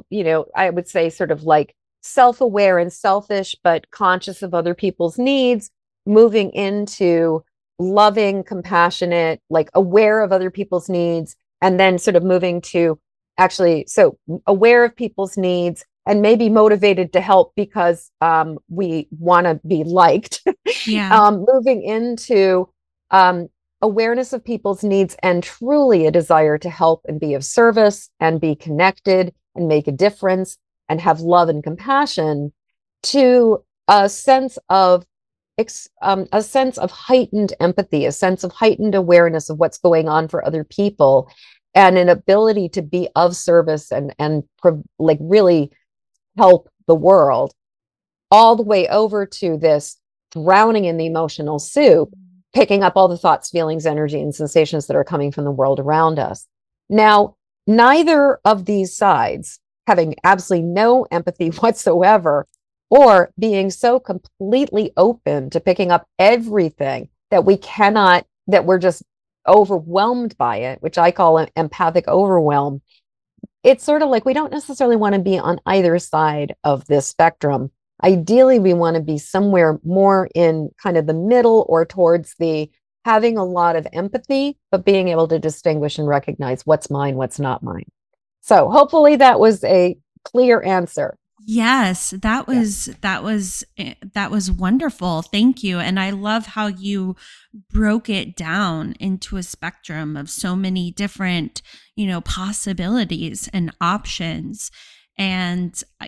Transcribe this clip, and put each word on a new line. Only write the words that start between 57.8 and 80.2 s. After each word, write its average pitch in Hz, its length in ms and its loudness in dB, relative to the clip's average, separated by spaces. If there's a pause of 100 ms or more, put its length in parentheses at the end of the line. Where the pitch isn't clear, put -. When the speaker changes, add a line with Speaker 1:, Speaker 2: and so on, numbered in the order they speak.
Speaker 1:
of 202 200 2
these 190 300 -4
sides, 131 640 -2 (260)
having 170 380 0
absolutely 180 420 0
no 220 440 2
empathy 170 380 -4
<laughs> 170 120 -8
whatsoever, 180 840 2 (440)
or 226 480 6
being 196 320 -2
so 240 280 0
completely 214 1000 -4
open 147 540 -2
to 170 100 -4
picking 180 300 -2
up 175 160 0 (120)
everything 190 920 0 (220)
that 180 140 2
we 190 120 4
cannot, 202 720 0 (200)
that 190 180 2
we're 185 140 2
just 175 240 -2 (460)
overwhelmed 202 920 0
by 120 200 -2
it, 127 240 -10
which - 160 -6
I 175 120 4
call 165 280 2
em-, 156 180 -2
empathic 165 500 -2
overwhelm. 151 760 0 (840)
It's 262 200 4
sort 302 180 0
of 294 60 0
like 233 160 -2
we 269 100 -2
don't 302 180 -6
necessarily 247 440 -2
wanna 202 220 0
be 185 200 -2
on 170 280 -4
either 180 320 2
side 151 640 -4
of 139 240 -2
this 143 220 0
spectrum. 143 600 -2 (340)
Ideally, 220 560 4
we 185 140 2
wanna 165 260 0
be 151 180 -6
somewhere 180 640 0
more 190 520 0